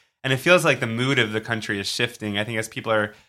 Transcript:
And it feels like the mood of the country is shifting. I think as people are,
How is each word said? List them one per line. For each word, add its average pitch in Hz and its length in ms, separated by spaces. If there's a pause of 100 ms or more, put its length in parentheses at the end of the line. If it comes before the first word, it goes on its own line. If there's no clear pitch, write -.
(240)
And 131 80
it 131 60
feels 165 260
like 135 160
the 127 60
mood 123 320
of 110 140
the 107 80
country 110 400
is 98 60
shifting. 107 520
I 104 60
think 113 140
as 110 100
people 113 240
are, 107 220 (140)